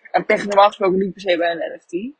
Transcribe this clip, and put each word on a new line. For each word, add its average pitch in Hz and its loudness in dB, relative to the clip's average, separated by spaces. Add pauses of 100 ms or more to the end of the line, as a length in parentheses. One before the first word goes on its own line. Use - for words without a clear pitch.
En - -4
dat 175 -4
krijg 214 0
je 214 -8
normaal 202 6
gesproken 190 0
niet 190 -2
per 190 -20
se 185 0
bij 170 -2
een 170 -6
N 160 -8
F - -20
T. 220 -10